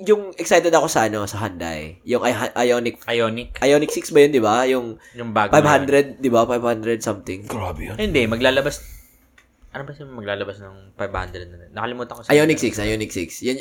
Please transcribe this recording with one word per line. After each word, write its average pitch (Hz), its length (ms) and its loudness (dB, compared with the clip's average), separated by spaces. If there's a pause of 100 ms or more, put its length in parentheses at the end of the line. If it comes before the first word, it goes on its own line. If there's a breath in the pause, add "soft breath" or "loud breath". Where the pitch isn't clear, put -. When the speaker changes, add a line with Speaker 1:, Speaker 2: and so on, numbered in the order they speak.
Speaker 1:
yung 202 320 2
excited 170 360 2
ako 160 160 4
sa 151 200 2
ano, 107 200 -2
sa 98 120 -8
Hyundai. 82 640 -8
Yung 120 200 -2
i-, 117 120 0 (220)
Ioniq. 120 480 0
Speaker 2:
Ioniq. 117 580 -4
Speaker 1:
Ioniq 147 280 4
six - 200 -6
ba 147 160 8
yun, 147 40 4
di 139 120 2
ba? 110 240 4
Yung 123 320 -2 (160 soft breath)
Speaker 2:
Yung 120 160 -10
bago 107 240 0
Speaker 1:
five 151 160 8
hundred, 139 380 4
Speaker 2:
na 127 100 -12
yun. 131 40 -18
Speaker 1:
di 131 80 0
ba? 117 140 6
Five 120 220 -2
hundred 113 360 -2
something. 101 440 -8
Speaker 3:
Grabe 101 480 -8
yun. 107 40 -12
Speaker 2:
Hindi, 156 280 0
maglalabas 135 760 -2 (720)
ano 135 160 -12
ba - 20 -14
siya 147 140 -18
maglalabas 101 560 -8
ng 98 320 -20
five 101 160 -8
hundred 92 400 -8
na? 87 240 -20
Nakalimutan 120 400 -8
ko - 80 -18
sa - 80 -8
Speaker 1:
Ioniq 151 320 4
six, 107 160 -2
Ioniq 107 320 -4
six. 92 200 -6 (120)
Yan, 127 200 -4